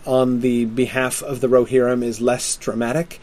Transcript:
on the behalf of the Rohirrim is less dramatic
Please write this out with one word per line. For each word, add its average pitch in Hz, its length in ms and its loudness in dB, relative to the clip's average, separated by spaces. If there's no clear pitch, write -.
on 127 360 2
the 120 240 2
behalf 123 580 -2
of 127 180 -6
the 131 60 2
Rohirrim 123 560 4
is 113 180 -4
less 123 360 0
dramatic 120 640 -4